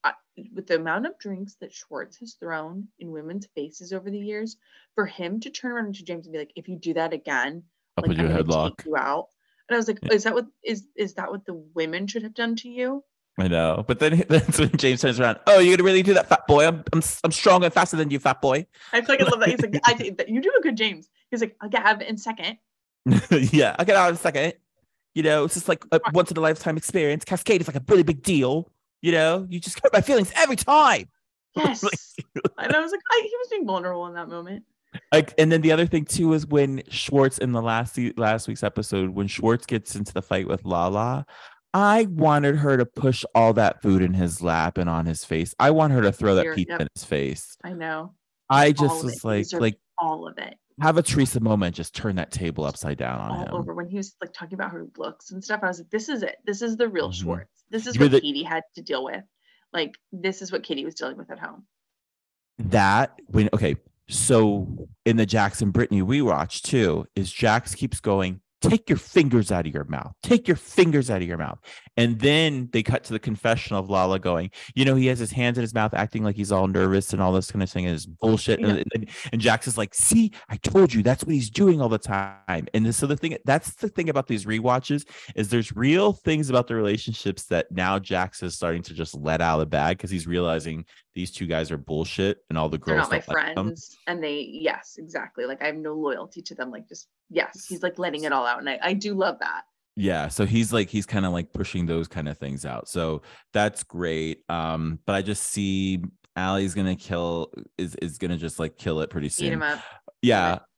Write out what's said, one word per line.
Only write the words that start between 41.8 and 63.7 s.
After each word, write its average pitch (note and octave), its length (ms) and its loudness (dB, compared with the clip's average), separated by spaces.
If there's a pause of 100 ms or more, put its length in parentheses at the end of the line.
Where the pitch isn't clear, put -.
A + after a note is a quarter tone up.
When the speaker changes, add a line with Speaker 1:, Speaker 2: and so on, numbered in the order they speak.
Speaker 2:
wanted D3 460 4
her C#3+ 220 2
to B2 80 4
push B2+ 400 0 (100)
all A2+ 180 8
that G#2 280 2
food F#2+ 200 4
in F2+ 120 2
his E2+ 280 0
lap E2 360 0
and F2 120 0
on E2 160 0
his E2 200 -4
face. E2 340 -2
I C#3 120 8
want D#3 200 4
her B2+ 120 4
to G2 100 6
throw G#2 220 2
that F2+ 100 4
Speaker 1:
You're, D#3+ 100 -4
Speaker 2:
pizza F2+ 160 -2
Speaker 1:
yep. E3+ 100 -4
Speaker 2:
in - 140 -2
his - 80 -12
face. - 600 -4
Speaker 1:
I F3+ 80 -10
know. D#3+ 400 -8 (360)
Speaker 2:
I C#3+ 180 6
Speaker 1:
All D3+ 40 6
Speaker 2:
just D3 280 2
Speaker 1:
of - 40 -6
Speaker 2:
was B2 120 -4
Speaker 1:
it. - 60 -16
He A2+ 60 -6
Speaker 2:
like, G#2 160 0
Speaker 1:
deserved E3+ 180 -4
Speaker 2:
like, A2 160 0 (200)
Speaker 1:
all D#3+ 300 -4
of - 100 -16
it. - 180 -14 (240)
Speaker 2:
have D#3 180 2
a E3 60 2
Teresa C3 380 0
moment. G2+ 340 2
Just - 180 -10
turn G2+ 220 -4
that F2 160 -4
table D#2 320 -4
upside C#2+ 340 -6
down B1 220 -6
on G#1 120 -8
Speaker 1:
All - 140 -8
Speaker 2:
him. - 80 -10
Speaker 1:
over. - 200 -6
When F3 160 -10
he G3 80 -8
was, G3 240 -10
like, F3+ 100 -12
talking F3 240 -16
about E3+ 160 -8
her E3+ 160 -12 (100)
looks - 340 -12
and F#3+ 120 -14
stuff, G#3+ 200 -6
I F#3 40 0
was F3+ 120 -4
like, E3+ 100 -20
"This A3 180 -4
is B3+ 160 -4
it. - 220 -8
This G3+ 160 -4
is A3+ 160 -4
the A#3 100 2
real F3 220 -2
Speaker 2:
Mm-hmm. F#2 140 -8
Speaker 1:
Schwartz. E2+ 480 -8
This A3 160 -6
is B3 80 -6
Speaker 2:
You A#2+ 60 4
mean C#3+ 100 8
Speaker 1:
what C3 100 6
Speaker 2:
the - 0 -
Speaker 1:
Katie C#3+ 220 -6
had D#3+ 200 -6 (120)
to E3+ 60 -16
deal C3+ 220 -4
with." F#3+ 200 -10 (500)
Like, D#3+ 220 -4 (180)
this F#3+ 280 -6
is F#3 120 -12
what - 100 -4
Katie C#3+ 220 -6
was D#3+ 100 -12
dealing - 220 -10
with - 120 -20
at - 100 -14
home. - 260 -16 (920)
Speaker 2:
That, G#2 720 2
when, G#2 260 4
okay, D#2 220 2 (320)